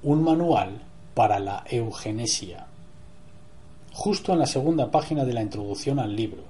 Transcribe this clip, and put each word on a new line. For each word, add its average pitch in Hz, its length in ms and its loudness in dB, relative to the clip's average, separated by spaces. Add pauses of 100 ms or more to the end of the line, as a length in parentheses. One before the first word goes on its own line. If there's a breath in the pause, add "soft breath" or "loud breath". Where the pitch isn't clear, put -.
un 147 220 4
manual 160 580 4 (320)
para 104 260 6
la 98 300 -4
eugenesia. 107 960 -2 (1200)
Justo - 420 0
en 170 60 4
la 139 80 4
segunda 143 420 2
página 151 360 2
de 127 80 0
la 117 80 0
introducción 104 580 -2
al 104 160 -2
libro 107 340 -2